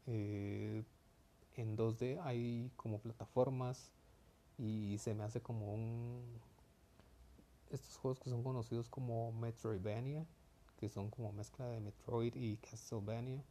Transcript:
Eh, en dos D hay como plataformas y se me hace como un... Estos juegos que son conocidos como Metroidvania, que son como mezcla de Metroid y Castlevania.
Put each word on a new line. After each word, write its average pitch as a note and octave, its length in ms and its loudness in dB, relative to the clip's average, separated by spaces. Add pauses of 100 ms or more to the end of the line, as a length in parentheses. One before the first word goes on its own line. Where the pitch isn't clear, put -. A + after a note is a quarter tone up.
Eh, G#2 760 0 (720)
en A2 200 0
dos A2+ 220 6
D C3 240 2
hay A#2+ 540 2
como G#2+ 240 0
plataformas B2+ 920 2 (680)
y G#2+ 400 2
se G#2+ 160 0
me G#2 100 0
hace A2 180 0
como G#2+ 320 -2
un... A#2 480 -2 (1500)
Estos - 260 -6
juegos C3 240 0
que C3 100 -6
son A#2 120 2
conocidos A#2+ 460 0
como A#2 440 0
Metroidvania, A2+ 920 0 (520)
que G#2 100 0
son G2+ 220 -2
como A2 220 -2
mezcla G#2 360 -4
de A#2 120 -2
Metroid A2+ 540 2
y A2+ 240 2
Castlevania. A#2 920 -2